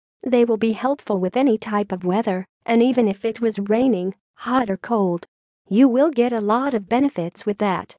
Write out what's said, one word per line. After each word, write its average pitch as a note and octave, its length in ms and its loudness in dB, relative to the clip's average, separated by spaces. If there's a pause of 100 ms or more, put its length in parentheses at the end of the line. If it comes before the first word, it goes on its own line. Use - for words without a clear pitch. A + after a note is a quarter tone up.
(220)
They A#3+ 220 2
will A#3 120 2
be A3+ 160 0
helpful A#3+ 460 -2
with F3+ 180 -2
any B3 220 2
type G#3 320 -4
of F3+ 140 -6
weather, F#3+ 420 -2 (180)
and A#3 180 2
even B3 260 2
if G3 160 -4
it A3+ 160 -6
was A3+ 180 -2
raining, G3+ 560 0 (220)
hot B3 340 -2
or G3 60 -2
cold, F#3+ 500 -2 (420)
you B3 200 4
will C4+ 220 2
get A#3+ 220 0
a A#3 80 -2
lot A#3+ 320 -2
of G#3 160 -4
benefits A#3 560 -2
with G#3 140 -4
that. F#3 400 -4